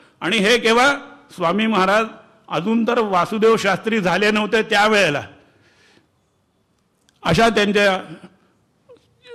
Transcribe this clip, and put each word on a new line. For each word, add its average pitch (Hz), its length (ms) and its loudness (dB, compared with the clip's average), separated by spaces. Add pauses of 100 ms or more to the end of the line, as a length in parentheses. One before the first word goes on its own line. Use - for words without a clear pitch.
(200)
आणि 190 160 -2
हे 220 220 2
केव्हा? 240 360 2 (360)
स्वामी 180 360 -2
महाराज 208 400 0 (420)
अजून 208 380 -2
तर 240 120 0
वासुदेव 214 580 0
शास्त्री 202 440 -2
झाले 185 300 0
नव्हते 214 320 -2
त्यावेळेला. 196 600 0 (2000)
अशा 170 260 2
त्यांच्या 202 640 0 (1200)